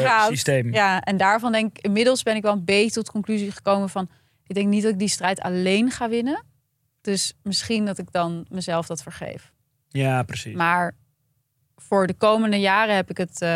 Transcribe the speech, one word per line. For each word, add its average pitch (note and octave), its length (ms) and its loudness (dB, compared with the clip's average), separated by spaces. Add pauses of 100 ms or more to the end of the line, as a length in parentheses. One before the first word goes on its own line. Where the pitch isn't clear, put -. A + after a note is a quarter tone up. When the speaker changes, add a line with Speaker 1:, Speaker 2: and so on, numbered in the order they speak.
Speaker 1:
patriarchaat. A3+ 280 4
Speaker 2:
systeem. C3+ 440 0
Speaker 1:
Ja, G3 280 2
en G3 160 0
daarvan A3 340 2
denk A3 260 0
ik... - 80 -16
inmiddels A#3 380 2
ben A3 120 0
ik G#3+ 60 -4
wel G#3 120 2
een F#3 120 -4
beetje G#3 260 4
tot A3 140 -4
de - 60 -20
conclusie G#3 400 -4
gekomen G3 380 0
van... F#3 200 -6 (380)
ik F#3+ 80 -6
denk G3+ 120 0
niet G#3 160 2
dat A3 80 2
ik F#3 80 -2
die G#3 80 0
strijd F#3 340 -2
alleen F#3 500 0
ga A#3 180 -4
winnen. B3+ 340 -2 (580)
Dus G3 320 -4 (100)
misschien G#3+ 420 -2
dat G3 120 -4
ik F3+ 140 -12
dan E3+ 380 -2
mezelf F3 380 -4
dat E3+ 160 -10
vergeef. - 480 -14 (380)
Speaker 2:
Ja, C3 340 0
precies. - 320 -10
Speaker 1:
Maar F3 400 0 (800)
voor F#3+ 320 0
de F#3+ 60 -2
komende G#3+ 460 2
jaren G3+ 360 2
heb F#3 140 0
ik E3+ 80 -10
het, F3+ 240 -6
eh, E3+ 140 0